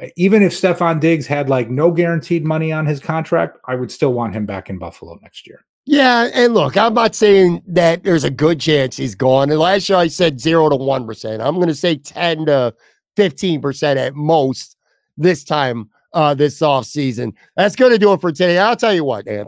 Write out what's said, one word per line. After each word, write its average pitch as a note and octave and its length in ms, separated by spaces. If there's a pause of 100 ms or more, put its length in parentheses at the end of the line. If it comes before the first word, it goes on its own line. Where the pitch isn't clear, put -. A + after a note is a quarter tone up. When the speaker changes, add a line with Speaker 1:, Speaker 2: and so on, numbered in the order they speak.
(140)
Speaker 1:
even G3 280
if F#3 100
Stefon E3+ 480
Diggs D#3+ 260
had, C#3+ 220
like, B2+ 200
no D3 220
guaranteed E3+ 540
money D#3+ 260
on D#3 160
his C#3+ 140
contract, D#3+ 640
I B2+ 100
would B2 160
still C3+ 220
want A#2 220
him G#2+ 120
back G2 240
in F#2+ 80
Buffalo E2+ 440
next - 260
year. - 160 (240)
Speaker 2:
Yeah, B3 460
and A#3+ 180
look, D#3 240
I'm A3 180
not A3 200
saying F#3+ 540
that E3+ 340
there's E3 220
a D3 60
good D3+ 300
chance C#3 360
he's C3 180
gone. C3 360
And D#3 100
last F#3 280
year G3 80
I F3 120
said D#3+ 320
zero D#3+ 280
to C#3+ 60
one C3 320
percent. A2 340
I'm D#3 200
gonna E3 160
say E3+ 200
ten D#3+ 500
to C3 280 (400)
fifteen F3 460
percent C#3 360
at C3 200
most D3 600 (400)
this E3+ 280
time, B2+ 440 (240)
uh, D3+ 220
this C#3+ 240
offseason. C3 760 (220)
That's G3 200
gonna B3 220
do G3+ 140
it F3+ 80
for F3 120
today. F3 260
I'll A3 160
tell A3+ 180
you E3+ 120
what, A2 220
man, G#2+ 220